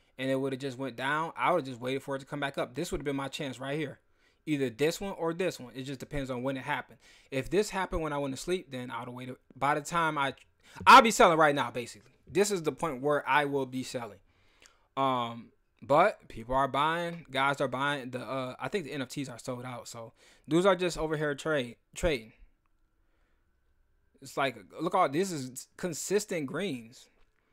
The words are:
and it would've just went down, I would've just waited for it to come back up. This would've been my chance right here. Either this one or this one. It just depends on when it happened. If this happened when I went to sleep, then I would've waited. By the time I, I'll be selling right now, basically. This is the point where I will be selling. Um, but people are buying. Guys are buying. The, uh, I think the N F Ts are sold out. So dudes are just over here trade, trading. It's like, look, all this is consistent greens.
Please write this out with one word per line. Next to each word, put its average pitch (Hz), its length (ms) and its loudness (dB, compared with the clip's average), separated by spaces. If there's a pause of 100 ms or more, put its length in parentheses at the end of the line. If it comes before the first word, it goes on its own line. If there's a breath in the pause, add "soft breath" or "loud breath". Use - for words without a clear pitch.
(180)
and 131 120 -2
it 135 60 2
would've 131 240 -2
just 131 180 -8
went 131 180 -8
down, 147 400 -2
I 135 160 2
would've 165 140 2
just 123 160 -12
waited 131 220 -4
for 139 120 -6
it 135 40 -6
to 135 60 -18
come 147 140 -8
back 135 180 -4
up. 123 180 -4
This 165 160 -4
would've 151 140 -6
been 139 100 -2
my 135 120 -4
chance 131 320 -8
right 135 180 -6
here. 139 220 -6 (460)
Either 139 240 0
this 143 300 -2
one 196 140 -6
or 165 200 -4
this 175 240 -2
one. 123 160 -16
It 131 100 -10
just 135 180 -10
depends 139 280 -6
on 123 140 -4
when 135 140 -2
it 127 60 -8
happened. 131 360 -6 (320 soft breath)
If 131 180 -2
this 196 200 0
happened 185 320 -4
when 151 100 -4
I 143 60 -4
went 139 180 -2
to 127 40 -10
sleep, 180 300 -4
then 123 220 -10
I 117 80 -8
would've 123 140 -10
waited. 127 240 -12 (180)
By 135 180 4
the 151 80 0
time 160 360 0
I, 139 180 0 (500 loud breath)
I'll 240 160 12
be 233 100 8
selling 180 280 8
right 151 160 8
now, 123 160 0
basically. - 400 -10 (180)
This 202 220 2
is 185 100 0
the 151 120 0
point 135 280 -6
where 147 260 0
I 147 180 4
will 139 200 -2
be 127 180 -6
selling. 113 360 -10 (800 soft breath)
Um, 120 540 -2 (300)
but - 460 4
people 117 280 -6
are 135 120 4
buying. 165 640 -2
Guys 139 300 0
are 139 60 0
buying. 131 440 -4
The, 123 80 -6
uh, 127 400 -6
I 127 80 -6
think 180 180 -6
the 123 60 -10
N 143 100 -6
F 120 80 -8
Ts 139 200 -8
are 117 100 -14
sold 123 260 -10
out. 120 220 -12
So 113 260 -14 (340 soft breath)
dudes 170 180 4
are 190 100 6
just 175 220 -2
over 156 200 -2
here 147 180 -2
trade, 135 420 -4 (180)
trading. 127 380 -2 (1900)
It's - 160 -18
like, 135 200 0 (220)
look, 165 140 -2
all 180 160 4
this 180 220 -2
is 131 360 -8 (100)
consistent 180 720 -4
greens. 139 640 -8 (440)